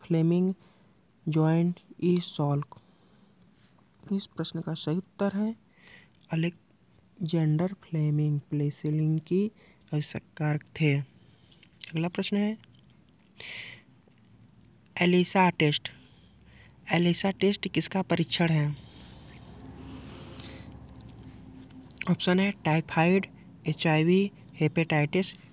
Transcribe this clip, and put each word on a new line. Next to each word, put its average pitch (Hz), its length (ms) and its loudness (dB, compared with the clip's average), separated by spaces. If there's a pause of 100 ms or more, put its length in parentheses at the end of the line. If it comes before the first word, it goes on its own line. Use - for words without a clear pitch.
फ्लेमिंग, 170 500 2 (760)
जॉन 160 480 2 (280)
ई 180 220 4
सॉल्क। 143 540 -4 (1300)
इस 196 140 -4
प्रश्न - 340 -8
का 165 140 -6
सही 156 220 -4
उत्तर 196 400 -4
है 214 180 -2 (760)
अलेक्जेंडर 160 1400 -2 (100)
फ्लेमिंग 151 560 0 (120)
पेनिसिलिन 151 720 0
की 185 240 0 (500)
आविष्कारक 151 680 -4 (180)
थे। 151 140 4
अगला - 1120 -8
प्रश्न 190 280 -4
है 208 200 0 (2500)
एलिसा 180 540 4
टेस्ट। - 400 0 (1000)
एलिसा 175 400 2
टेस्ट 196 360 0
किसका 185 340 -2
परीक्षण 170 460 0
है? 151 180 2 (3500)
ऑप्शन 180 300 2
है 196 100 2 (140)
टाइफाइड, 165 600 2 (400)
एचआईवी, 170 640 2 (240)
हेपेटाइटिस, 156 800 0 (200)